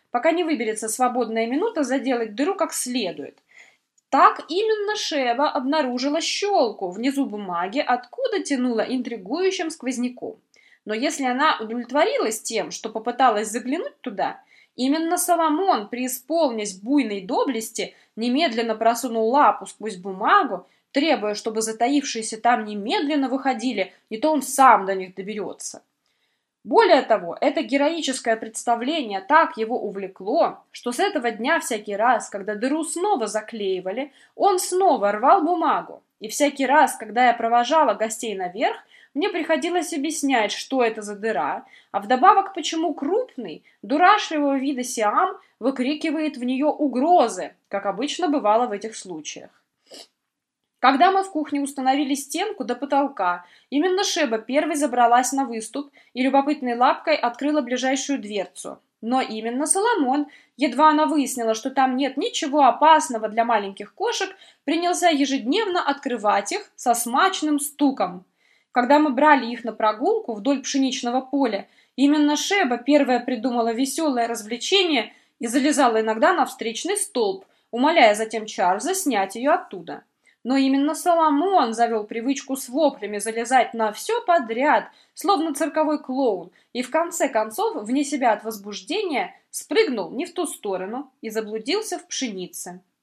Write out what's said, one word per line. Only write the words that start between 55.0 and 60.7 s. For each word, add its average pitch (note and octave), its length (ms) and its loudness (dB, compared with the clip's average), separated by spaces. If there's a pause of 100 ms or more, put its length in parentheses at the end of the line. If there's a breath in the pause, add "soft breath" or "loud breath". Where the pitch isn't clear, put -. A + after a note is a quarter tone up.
на C4+ 140 0
выступ A#3 460 -8 (240 soft breath)
и B3 80 0
любопытной C4+ 520 0
лапкой D4+ 400 2
открыла D4 460 0
ближайшую C4 560 -2
дверцу. G#3 640 -8 (200)
Но B3 220 0
именно A#3 460 -4
Соломон, D4+ 580 0 (320 loud breath)
едва C4+ 320 4